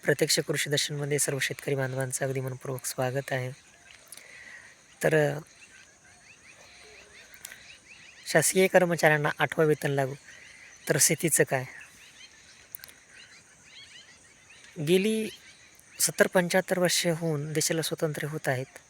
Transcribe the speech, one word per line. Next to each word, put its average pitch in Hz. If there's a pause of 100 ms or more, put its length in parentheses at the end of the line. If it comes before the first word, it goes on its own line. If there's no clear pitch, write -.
प्रत्यक्ष 156
कृषी 151
दर्शनमध्ये 143
सर्व 139
शेतकरी -
बांधवांचं 131
अगदी 135
मनपूर्वक 131
स्वागत 135
आहे. 127 (1500)
तर, 151
अ, 147 (3000)
शासकीय 185
कर्मचाऱ्यांना 160 (100)
आठवं 160
वेतन 151
लागू, 139 (760)
तर 156
शेतीचं 165
काय? 127 (3250)
गेली 214 (720)
सत्तर -
पंच्याहत्तर 180
वर्षे 175
होऊन 156
देशाला 160
स्वातंत्र्य 151
होत 151
आहेत 131 (120)